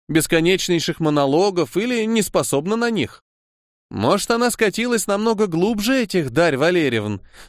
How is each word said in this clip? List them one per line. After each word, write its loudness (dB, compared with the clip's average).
бесконечнейших 0
монологов 2
или -2
не 2
способна -2
на -2
них. -4
Может, 0
она 0
скатилась -2
намного 0
глубже 0
этих, -2
Дарь 2
Валерьевн, 0